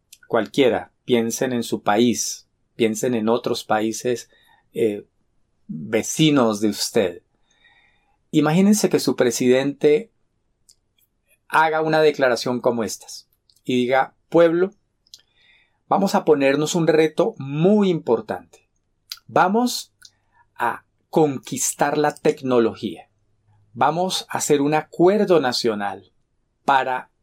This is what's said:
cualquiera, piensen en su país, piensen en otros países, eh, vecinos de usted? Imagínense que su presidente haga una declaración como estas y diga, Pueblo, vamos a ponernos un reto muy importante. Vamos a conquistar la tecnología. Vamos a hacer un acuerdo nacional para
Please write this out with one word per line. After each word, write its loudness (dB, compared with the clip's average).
cualquiera, 0
piensen -2
en -4
su -8
país, -2
piensen -2
en -2
otros -2
países, -4
eh, -4
vecinos 0
de 0
usted? -4
Imagínense 2
que 0
su -2
presidente 2
haga 2
una 2
declaración 0
como -2
estas -12
y -4
diga, 0
Pueblo, 4
vamos 0
a 0
ponernos 2
un 0
reto 2
muy 2
importante. -4
Vamos 0
a -6
conquistar -2
la 0
tecnología. -2
Vamos -2
a -6
hacer 0
un 0
acuerdo 2
nacional -4
para 0